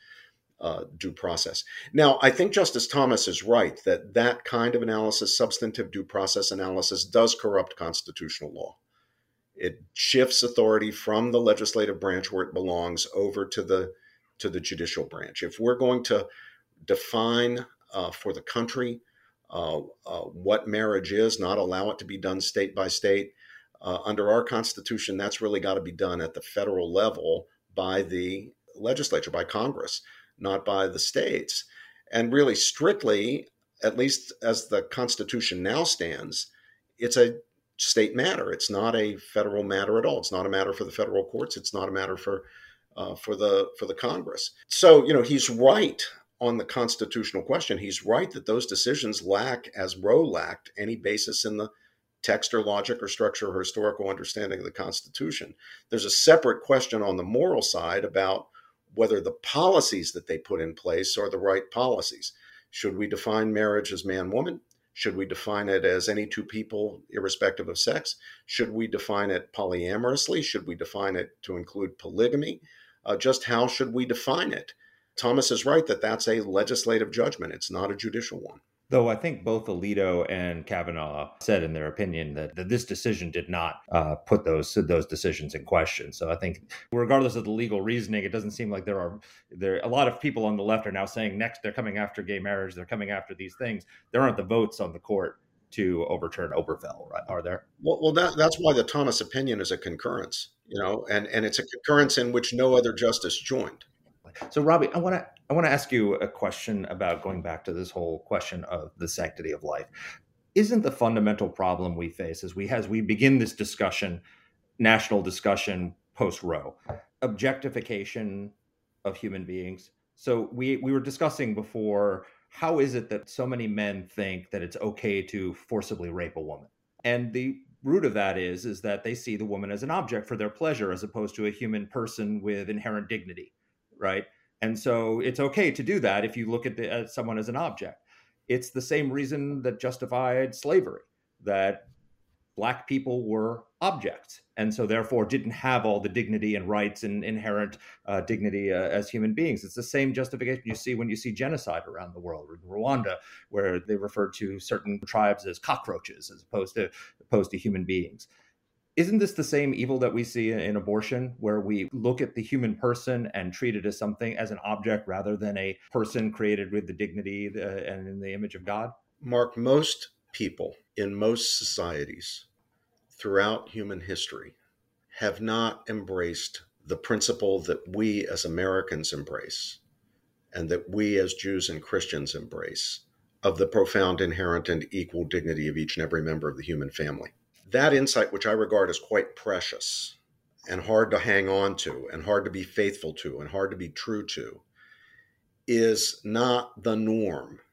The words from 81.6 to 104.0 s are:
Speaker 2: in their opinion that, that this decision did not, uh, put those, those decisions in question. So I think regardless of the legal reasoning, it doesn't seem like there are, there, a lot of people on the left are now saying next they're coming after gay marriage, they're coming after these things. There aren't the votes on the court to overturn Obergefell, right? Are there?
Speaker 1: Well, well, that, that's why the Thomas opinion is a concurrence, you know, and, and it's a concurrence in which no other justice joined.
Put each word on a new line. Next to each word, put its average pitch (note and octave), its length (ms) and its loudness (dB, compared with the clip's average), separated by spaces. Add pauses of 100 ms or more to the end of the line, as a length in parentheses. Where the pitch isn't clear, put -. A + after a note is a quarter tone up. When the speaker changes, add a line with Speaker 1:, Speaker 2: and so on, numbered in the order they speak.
Speaker 2:
in D#2+ 120 -4
their D#2 140 -4
opinion D#2+ 480 -4
that, D2+ 200 -8
that F#2 140 -8
this A#2+ 160 0
decision F2+ 460 -4
did E2+ 180 -6
not, E2+ 320 -4 (100)
uh, D#2 240 2
put - 300 2
those, D#2 300 0
those E2+ 300 2
decisions D#2 500 -4
in D2 100 -10
question. D#2+ 480 0
So E2 160 -4
I E2+ 80 0
think F2 340 -8 (220)
regardless B2 420 4
of A#2 80 -2
the G#2 80 -4
legal A2 300 0
reasoning, G#2+ 420 -2
it F#2+ 80 -4
doesn't G#2+ 200 -4
seem G#2+ 200 -6
like F#2+ 140 -6
there G2+ 140 -2
are, F2+ 200 -6 (320)
there, F#2+ 320 -2
a A2+ 60 -2
lot C3 180 4
of A#2+ 140 -2
people A2+ 240 0
on G#2+ 100 2
the G2+ 80 -2
left A2 240 2
are G2+ 60 -4
now G2 120 -2
saying G#2 320 -4
next A2+ 260 -4
they're G#2 100 -4
coming G#2+ 240 -4
after G#2 240 -6
gay F#2+ 180 -6
marriage, F#2+ 360 -6
they're F2 100 -12
coming G#2 240 -6
after G2 260 -6
these F#2 240 -14
things. A2+ 260 -6 (280)
There A#2+ 80 4
aren't B2+ 160 4
the F#2 60 -4
votes A2 360 2
on F2+ 140 -4
the E2 60 -14
court F#2+ 400 -2 (320)
to F2+ 340 0
overturn E2+ 460 -4
Obergefell, - 580 -6
right? - 180 -8
Are F2+ 140 -4
there? F2 240 -6 (160)
Speaker 1:
Well, - 200 2
well, D#3 120 4
that, E3+ 240 2
that's D#3+ 200 4
why D#3 140 4
the A#2+ 140 4
Thomas C3+ 340 0
opinion C3 400 -2
is F#2 120 -2
a F2+ 60 0
concurrence, - 720 -6 (140)
you G2+ 160 -6
know, G2+ 300 -2
and, G#2 160 2
and A2 180 2
it's G#2+ 140 0
a - 80 -6
concurrence D3 500 4
in B2 140 2
which A#2+ 220 0
no B2+ 240 6
other A#2 160 6
justice A2 440 0
joined. - 460 -4 (680)